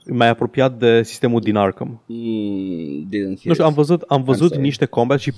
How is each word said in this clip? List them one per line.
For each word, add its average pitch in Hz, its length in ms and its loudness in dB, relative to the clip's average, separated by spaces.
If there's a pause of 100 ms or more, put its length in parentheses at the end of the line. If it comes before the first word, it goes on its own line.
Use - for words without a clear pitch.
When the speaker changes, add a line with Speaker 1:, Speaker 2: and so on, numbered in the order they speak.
Speaker 1:
mai 120 220 2
apropiat 127 500 0
de 117 240 4
sistemul 117 380 -2
din 107 160 0
Arkham. 104 500 -2
Speaker 2:
Mm, 95 1000 -6
didn't 95 40 -14
feel 98 340 -4
Speaker 1:
Nu 170 80 0
știu, 165 120 2
am 156 80 4
văzut, 151 300 2
am 143 160 0
Speaker 2:
it. 131 60 -2
I'm - 20 -8
Speaker 1:
văzut 135 220 2
Speaker 2:
sorry. 139 140 -2
Speaker 1:
niște 139 220 -2
combat 127 360 0
și 139 180 -4